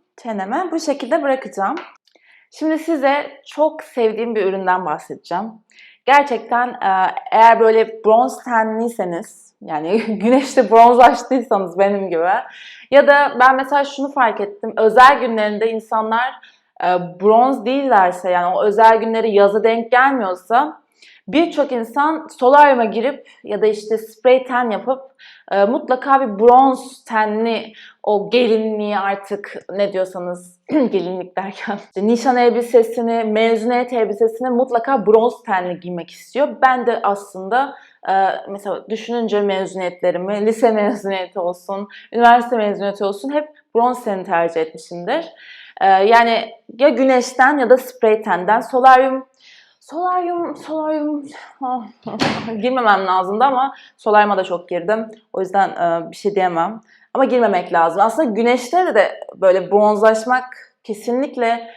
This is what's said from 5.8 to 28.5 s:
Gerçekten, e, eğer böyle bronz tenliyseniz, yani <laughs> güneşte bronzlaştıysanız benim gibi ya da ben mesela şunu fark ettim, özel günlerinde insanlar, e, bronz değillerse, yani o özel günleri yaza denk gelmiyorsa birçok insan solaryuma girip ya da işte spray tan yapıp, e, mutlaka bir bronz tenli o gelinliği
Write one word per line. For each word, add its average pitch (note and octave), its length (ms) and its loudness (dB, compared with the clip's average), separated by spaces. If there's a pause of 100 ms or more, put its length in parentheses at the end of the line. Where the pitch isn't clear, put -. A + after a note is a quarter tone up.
Gerçekten, B3 640 0
e, F#3+ 460 -2 (180)
eğer A3+ 280 6
böyle A3 440 2
bronz A#3 400 2
tenliyseniz, A3 1160 -6
yani F#3 580 -4
<laughs> - 0 -
güneşte A#3+ 520 0
bronzlaştıysanız A#3 1080 4
benim G3 320 0
gibi E3+ 180 -2 (640)
ya C4 160 6
da C#4+ 340 4
ben C4 160 6
mesela C#4 280 0
şunu C#4 280 -8
fark A3+ 280 0
ettim, G#3 360 -8
özel B3+ 440 6
günlerinde A3 500 -2
insanlar, A3+ 720 -4 (440)
e, - 20 0 (340)
bronz A3+ 460 4
değillerse, A#3+ 640 0
yani F3+ 260 0
o - 80 0
özel A3+ 320 6
günleri A3+ 340 -2
yaza G3+ 340 4
denk A3+ 280 0
gelmiyorsa B3 920 0 (440)
birçok C#4 440 -2
insan C#4+ 540 -4 (120)
solaryuma C4+ 460 6
girip A3 440 -4 (160)
ya G3+ 180 -6
da G#3+ 40 2
işte G#3+ 320 -2
spray B3+ 460 0
tan B3 260 -2
yapıp, A#3+ 300 -4 (520)
e, G3 120 2
mutlaka C4+ 560 0
bir G#3+ 180 -6
bronz B3+ 640 4
tenli A3 680 -4 (300)
o G3 280 -2
gelinliği G#3+ 680 0